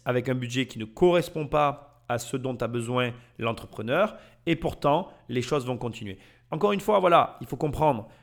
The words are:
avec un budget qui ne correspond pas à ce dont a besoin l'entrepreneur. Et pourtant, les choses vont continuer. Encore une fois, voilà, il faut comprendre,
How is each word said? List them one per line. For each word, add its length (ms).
avec 240
un 60
budget 320
qui 120
ne 60
correspond 600
pas 600
à 120
ce 180
dont 180
a 120
besoin 440
l'entrepreneur. 800
Et 100
pourtant, 540
les 140
choses 240
vont 120
continuer. 420
Encore 200
une 80
fois, 200
voilà, 420
il 60
faut 100
comprendre, 500